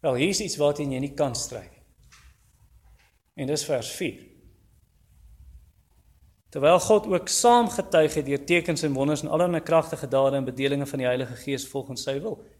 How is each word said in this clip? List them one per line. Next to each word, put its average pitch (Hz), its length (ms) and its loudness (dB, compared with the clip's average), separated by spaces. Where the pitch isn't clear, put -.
Wel, 131 220 0
hier 190 100 2
is 190 80 -2
iets 196 160 -6
waarteen 147 400 0
jy 131 80 -4
nie 143 140 -8
kan 135 180 -2
stry - 300 -10
nie. - 120 -20
En 139 80 -6
dis 147 180 -2
vers 127 260 -4
vier. 147 240 -6
"Terwyl 156 300 6
God 214 260 4
ook 180 220 -2
saam 240 400 4
getuig 156 460 2
het 143 120 -2
deur 139 180 -2
tekens 170 380 2
en 151 100 0
wonders 139 300 0
en 151 60 -8
allerlei 170 320 0
kragtige 160 480 0
dade 135 280 2
en 131 80 -2
bedelinge 135 420 -2
van 139 120 -8
die 127 80 -2
Heilige 123 300 -2
Gees 135 320 -8
volgens 123 340 -8
sy 139 180 -4
wil." 196 200 -8